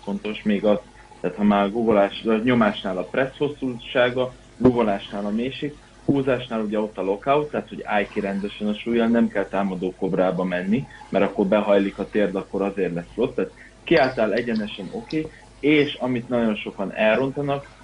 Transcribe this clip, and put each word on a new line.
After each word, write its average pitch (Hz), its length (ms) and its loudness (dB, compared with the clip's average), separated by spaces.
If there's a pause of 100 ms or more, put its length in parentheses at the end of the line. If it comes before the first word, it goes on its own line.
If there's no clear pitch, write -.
fontos 101 400 -6
még 202 220 0
az, 208 120 4 (420)
tehát 90 180 -4
ha 104 60 0
már 101 280 4
googolás, 104 540 2
vagy 110 180 2
nyomásnál 107 540 2
a 90 60 -4
press 139 340 -2
hosszúsága, 127 960 -2 (240)
googolásnál 110 680 2
a 104 40 -2
mélység, 131 460 -4 (300)
húzásnál 131 560 0
ugye 107 180 -2
ott 107 180 -4
a 98 40 -6
lockout, 139 500 0
tehát 110 180 -6
hogy 95 140 -10
állj 104 240 0
ki - 120 -4
rendesen 98 480 -4
a 104 60 0
súllyal, 117 340 0
nem 117 200 4
kell 101 180 -2
támadó 95 520 -2
kobrába 92 460 0
menni, 92 440 -2 (220)
mert 98 160 2
akkor 101 200 0
behajlik 101 520 2
a 98 120 -6
térd, 98 260 0
akkor 95 260 -4
azért 95 320 -2
lesz 85 220 -8
rossz, 117 200 -2
tehát 95 160 -4 (320)
kiálltál 127 500 2
egyenesen, 107 580 -4
oké, 156 360 -6 (320)
és 143 340 4
amit 123 360 -4
nagyon 117 260 2
sokan 101 380 -6
elrontanak, 135 760 0 (160)